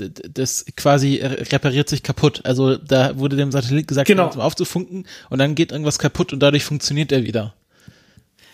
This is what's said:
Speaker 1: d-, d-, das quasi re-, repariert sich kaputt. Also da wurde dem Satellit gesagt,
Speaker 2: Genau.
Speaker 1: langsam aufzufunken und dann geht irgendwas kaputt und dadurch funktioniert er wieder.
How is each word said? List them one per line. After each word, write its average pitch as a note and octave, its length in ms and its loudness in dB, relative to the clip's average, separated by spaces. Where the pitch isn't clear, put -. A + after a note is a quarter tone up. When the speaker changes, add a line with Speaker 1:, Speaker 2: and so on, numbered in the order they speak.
Speaker 1:
d-, - 80 -8
d-, - 240 -16
das - 320 -4
quasi C#3 460 2
re-, B2+ 300 -4
repariert C#3 360 0
sich C#3 140 -4
kaputt. - 400 0
Also C3 340 2
da C3+ 420 2
wurde C3+ 180 -2
dem C#3 160 0
Satellit C#3 340 0
gesagt, C3+ 220 0
Speaker 2:
Genau. F#3 160 6
Speaker 1:
langsam C#3 160 -4
aufzufunken F3 680 -4
und C3 80 -2
dann C#3+ 160 2
geht D#3+ 160 0
irgendwas D3+ 300 -4
kaputt - 320 0
und C#3 80 -4
dadurch C#3+ 240 4
funktioniert D3 480 -4
er C3 100 4
wieder. A2 320 -4